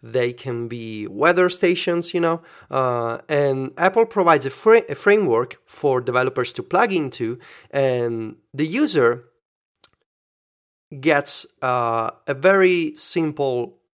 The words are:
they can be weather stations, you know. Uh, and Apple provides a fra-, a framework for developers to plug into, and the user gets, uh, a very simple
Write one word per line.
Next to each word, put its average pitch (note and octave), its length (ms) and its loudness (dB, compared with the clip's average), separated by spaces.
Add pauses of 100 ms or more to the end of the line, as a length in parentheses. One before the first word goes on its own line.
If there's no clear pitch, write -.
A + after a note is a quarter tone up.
they A#2+ 300 -2
can A#2+ 360 -8
be A2+ 380 -10
weather F3 440 2
stations, F3 640 -2
you F3 60 0
know. E3 200 0 (300)
Uh, A#2+ 480 -2 (100)
and C#3 480 0
Apple F#3+ 300 2
provides E3+ 400 2
a C3+ 40 -4
fra-, A3 380 4
a D3+ 60 -6
framework C#3 720 2
for C3 340 0
developers B2+ 540 -2
to - 80 -8
plug G3 320 0
into, B2 440 -4 (320)
and A#2+ 680 -2 (180)
the C#3+ 120 -2
user D#3 640 0 (1700)
gets, C#3+ 460 0 (160)
uh, A#2 500 -2 (160)
a - 60 -2
very F3 640 2
simple C#3+ 840 -2 (140)